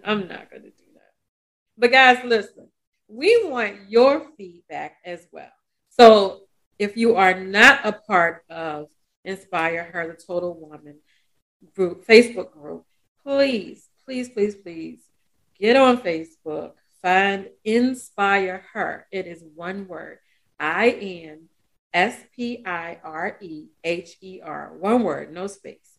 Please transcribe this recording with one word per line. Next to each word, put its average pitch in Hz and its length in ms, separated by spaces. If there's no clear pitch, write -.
I'm 208 220
not - 240
gonna - 140
do - 60
that. 50 180
But 233 160
guys, 254 320
listen, 226 440
we 381 420
want 202 420
your 269 360
feedback 151 680
as 175 260
well. 147 220
So 214 500
if 202 180
you 226 200
are 185 220
not 208 460
a 214 80
part 170 580
of 156 360
Inspire 170 680
Her, 170 160
the 165 60
Total 175 320
Woman 151 400
group, 180 300
Facebook 226 460
group, 156 320
please, 277 640
please, 254 240
please, 208 260
please 165 440
get 226 160
on 254 220
Facebook, 160 760
find 196 460
Inspire 202 1080
Her. 175 400
It 185 160
is 165 160
one 185 320
word, 165 320
I 175 320
N 165 580
S 202 240
P 240 320
I 170 360
R 165 380
E 160 260
H 170 380
E 190 240
R, 147 340
one 226 260
word, 147 280
no 180 160
space. - 500